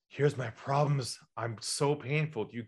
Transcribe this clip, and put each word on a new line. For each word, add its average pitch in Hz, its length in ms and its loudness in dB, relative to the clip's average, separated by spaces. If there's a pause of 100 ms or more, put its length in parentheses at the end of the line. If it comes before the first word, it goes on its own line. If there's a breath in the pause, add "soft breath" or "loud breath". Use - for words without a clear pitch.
"Here's 139 260 2
my 120 160 -4
problems. 139 680 0 (200)
I'm 113 240 -4
so 147 340 2
painful. 147 560 -2
You 120 160 -6